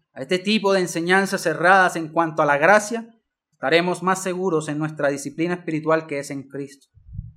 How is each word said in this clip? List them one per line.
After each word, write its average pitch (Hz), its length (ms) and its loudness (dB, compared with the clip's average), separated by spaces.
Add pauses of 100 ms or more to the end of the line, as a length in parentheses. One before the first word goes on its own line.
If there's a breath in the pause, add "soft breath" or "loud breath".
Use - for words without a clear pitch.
(140)
a 123 80 -14
este 180 160 -2
tipo 202 340 2
de 185 80 2
enseñanzas 180 640 0
erradas 175 520 4
en 165 120 -6
cuanto 160 320 0
a 151 60 4
la 143 100 4
gracia, 214 580 2 (380)
estaremos 170 500 0
más 185 200 0
seguros 180 460 -2
en 147 100 -4
nuestra 151 320 -2
disciplina 151 440 -4
espiritual 160 520 -2
que 147 140 -8
es 143 100 -12
en 139 180 -12
Cristo. - 380 -14 (500)